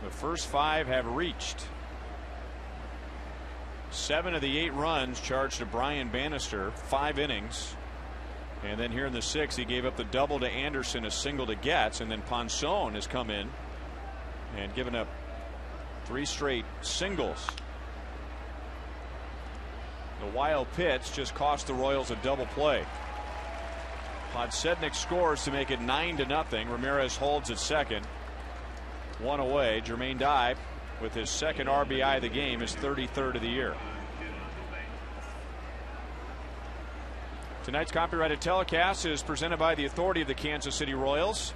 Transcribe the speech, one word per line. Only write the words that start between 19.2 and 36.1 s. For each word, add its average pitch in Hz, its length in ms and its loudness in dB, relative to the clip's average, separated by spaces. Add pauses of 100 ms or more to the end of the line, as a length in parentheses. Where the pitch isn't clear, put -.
The 104 80 -4
wild 131 460 2
pitch 151 400 2
just 131 200 -2
cost 143 340 2
the 143 60 0
Royals 131 380 4
a 117 60 2
double 131 300 2
play. 135 380 4 (1500)
Podsednik 151 600 2
scores 170 520 4
to 147 60 2
make 139 200 2
it 123 100 2
nine 151 360 2
to 139 80 4
nothing. 123 440 0
Ramirez 131 460 2
holds 143 340 2
at 113 80 0
second. 135 480 2 (1120)
One 139 200 2
away. 127 440 4
Jermaine 123 360 -2
Dye 131 360 6 (460)
with 113 120 -2
his 110 160 0
second 147 380 0
R 143 180 6
B 135 160 2
I 135 160 6
of 127 40 2
the 120 80 0
game, 123 300 0
his 117 160 -2
thirty-third 131 600 0
of 117 60 0
the 117 60 0
year. 117 280 2 (4000)